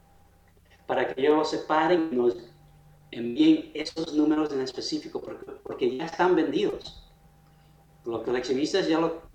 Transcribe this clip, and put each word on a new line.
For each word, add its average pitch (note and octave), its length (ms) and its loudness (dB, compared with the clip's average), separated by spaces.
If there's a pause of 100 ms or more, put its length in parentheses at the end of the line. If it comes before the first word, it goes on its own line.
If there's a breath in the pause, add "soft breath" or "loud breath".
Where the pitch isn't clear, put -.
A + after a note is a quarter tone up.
(840)
para B2+ 220 -2
que - 140 -6
ellos D3+ 160 6
los D#3 140 0
separen D#3+ 600 2
y B2+ 40 -2
nos A#2+ 200 4 (800)
envíen C3 600 2
esos D3+ 400 -8
números D3+ 380 2
en C3+ 100 -2
específico, C3 600 -6
porque, - 240 -14 (180)
porque B2+ 340 -2
ya D#3+ 80 -6
están F3+ 300 2
vendidos. D#3 680 -2 (1000)
Los A#2 180 -6
coleccionistas C3+ 640 0
ya D#3+ 120 4
lo, E3 240 -2 (120)